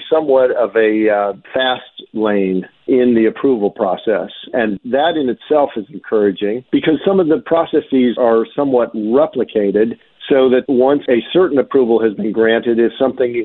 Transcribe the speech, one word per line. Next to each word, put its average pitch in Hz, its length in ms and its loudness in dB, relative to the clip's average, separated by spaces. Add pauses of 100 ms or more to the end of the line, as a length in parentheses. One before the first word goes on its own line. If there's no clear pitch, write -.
somewhat 135 420 2
of 113 260 -2
a, 107 320 2
uh, 104 240 0 (200)
fast 127 280 -2 (320)
lane 98 520 -2 (220)
in 123 260 2
the 113 120 4
approval 110 440 0
process. 92 600 -4 (240)
And 110 320 -4
that 143 320 -2
in 143 100 -2
itself 143 480 -2
is 110 160 -6
encouraging 104 800 -2
because 151 220 0 (120)
some 196 140 2
of 175 80 0
the 156 180 0
processes 147 720 0
are 117 280 2 (100)
somewhat 123 380 0
replicated 110 1040 0 (320)
so 135 180 4
that 127 220 2
once 139 400 2
a 120 100 2 (140)
certain 160 240 2
approval 123 440 2
has 113 120 0
been 104 180 -6
granted, 113 480 0
if 117 180 0
something 127 480 -2